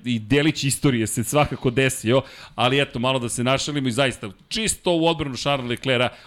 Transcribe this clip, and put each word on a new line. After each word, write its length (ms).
i 140
delić 440
istorije 440
se 160
svakako 460
desio, 520
ali 260
eto, 180
malo 200
da 100
se 140
našalimo 440
i 40
zaista, 380
čisto 460
u 140
odbranu 300
Charlesa 320
Leclerca, 400